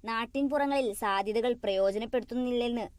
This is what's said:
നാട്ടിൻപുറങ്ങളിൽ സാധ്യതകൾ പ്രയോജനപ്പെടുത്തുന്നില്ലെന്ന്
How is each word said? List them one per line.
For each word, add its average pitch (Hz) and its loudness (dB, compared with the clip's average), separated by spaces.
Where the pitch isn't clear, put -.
നാട്ടിൻപുറങ്ങളിൽ 269 0
സാധ്യതകൾ 214 0
പ്രയോജനപ്പെടുത്തുന്നില്ലെന്ന് 233 0